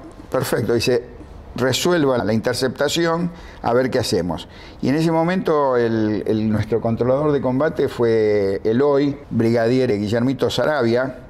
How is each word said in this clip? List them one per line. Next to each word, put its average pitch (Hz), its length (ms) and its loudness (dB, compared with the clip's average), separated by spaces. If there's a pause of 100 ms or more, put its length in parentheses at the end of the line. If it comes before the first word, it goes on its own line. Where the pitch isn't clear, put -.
(300)
perfecto", 123 420 0
dice, 120 320 2 (520)
"resuelva 135 680 2
la 101 80 0
interceptación, 147 1000 0 (320)
a 113 120 0
ver 131 160 2
qué 127 80 0
hacemos". 90 500 -2 (320)
Y 113 80 -2
en 131 60 2
ese 160 180 2
momento 160 640 2
el, 110 500 0
el, 110 240 0
nuestro 107 300 0
controlador 127 520 0
de 143 80 0
combate 135 480 0
fue 107 760 2
el 113 160 2
hoy 143 380 2 (120)
brigadier 117 680 2
Guillermito 117 520 0
Sarabia, 127 800 0